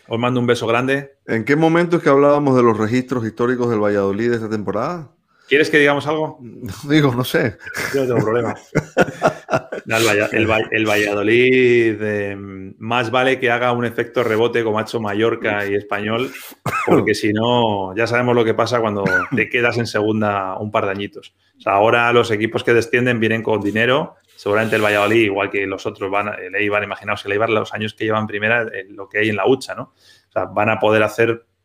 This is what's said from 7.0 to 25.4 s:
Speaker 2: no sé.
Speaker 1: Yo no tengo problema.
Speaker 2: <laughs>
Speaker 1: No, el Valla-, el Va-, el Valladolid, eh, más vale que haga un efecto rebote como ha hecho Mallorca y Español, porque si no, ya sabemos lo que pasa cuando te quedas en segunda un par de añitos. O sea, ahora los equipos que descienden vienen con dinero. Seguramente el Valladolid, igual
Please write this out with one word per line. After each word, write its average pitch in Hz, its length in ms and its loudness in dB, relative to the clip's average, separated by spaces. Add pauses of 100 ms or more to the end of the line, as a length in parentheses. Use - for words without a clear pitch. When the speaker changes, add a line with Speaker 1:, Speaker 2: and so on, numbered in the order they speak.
Speaker 2:
no 123 100 -2
sé. 127 320 -2 (380)
Speaker 1:
Yo 139 80 0
no 127 120 0
tengo 110 100 2
problema. 110 360 0
Speaker 2:
<laughs> - 40 -20 (1200)
Speaker 1:
No, 113 100 0
el 113 60 2
Valla-, 104 280 2
el 110 180 2
Va-, 110 220 0
el 110 120 0
Valladolid, 113 1160 4
eh, 101 340 -4
más 101 760 -6
vale 131 260 0
que 120 140 0
haga 120 180 0
un 120 140 -2
efecto 120 400 -2
rebote 117 400 0
como 107 160 0
ha - 20 -4
hecho 120 180 -6
Mallorca 107 640 -2
y 101 120 -2
Español, 107 560 -4 (540)
porque 107 280 2
si 107 180 -2
no, 107 640 0
ya 110 140 -2
sabemos 120 260 0
lo 117 100 4
que 110 80 2
pasa 120 280 0
cuando 104 240 -2 (320)
te 107 120 0
quedas 120 300 0
en 113 80 -2
segunda 104 720 -2
un 107 140 -8
par 107 140 0
de 98 40 -2
añitos. 101 460 -10 (220)
O - 20 -20
sea, 95 140 -2
ahora 120 380 4
los 117 200 2
equipos 110 320 -2
que 120 100 2
descienden 120 460 0
vienen 110 240 0
con 110 160 0
dinero. 117 560 0 (180)
Seguramente 110 400 0
el 107 80 2
Valladolid, 104 400 2
igual 101 280 0